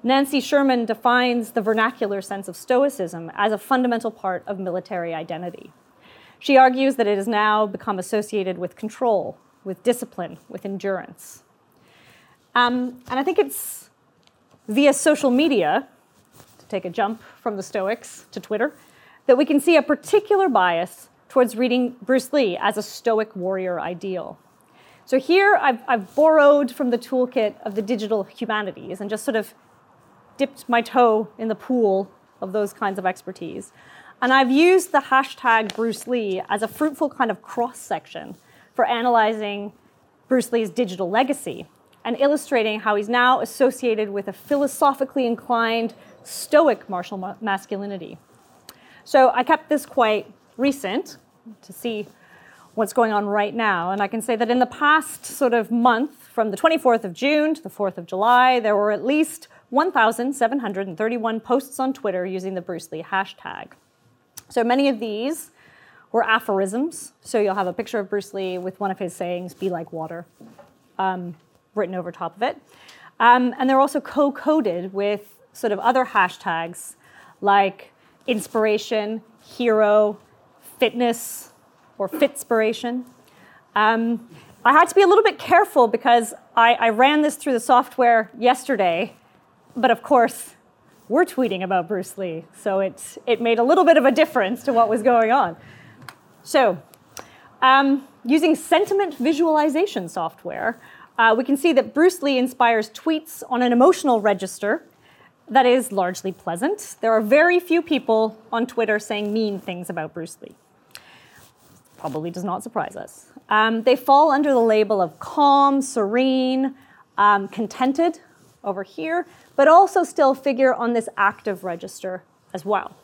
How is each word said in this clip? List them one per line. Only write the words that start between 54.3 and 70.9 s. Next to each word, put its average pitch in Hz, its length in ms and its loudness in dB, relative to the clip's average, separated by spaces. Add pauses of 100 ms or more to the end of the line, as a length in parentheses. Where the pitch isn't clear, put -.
that 226 160 -2
in 247 80 2
the 247 80 4
past 302 580 0
sort 240 300 0
of 220 160 0
month, 240 420 2
from - 380 -4
the 196 60 -6
twenty-fourth 262 460 2
of 180 100 -8
June 302 420 0
to 302 60 -20
the 190 100 -16
fourth 190 260 -6
of 175 80 -14
July, 247 540 4
there 214 160 0
were 208 160 2
at 208 120 -4
least 302 440 -2 (240)
one 302 200 0
thousand 240 420 0
seven 247 260 0
hundred 196 280 -6
and 175 80 -10
thirty-one 226 440 -4
posts 254 400 -2
on 262 120 -2
Twitter 185 320 -4
using 185 300 -8
the 180 80 -6
Bruce 175 300 -12
Lee 160 120 -12
hashtag. - 680 -8 (760)
So 240 160 -2
many 262 240 2
of 240 120 -2
these 233 520 -8 (600)
were 226 120 0
aphorisms. 220 1000 -2
So - 180 -4
you'll 196 160 0
have 196 120 -2
a 175 60 -6
picture 220 260 -6
of 196 100 -8
Bruce 202 240 -6
Lee 190 240 -6
with 185 220 -10
one 196 120 -4
of 190 80 -8
his 175 140 -8
sayings, 180 400 -8
"Be 190 160 -6
like 165 220 -8
water," 165 340 -12 (760)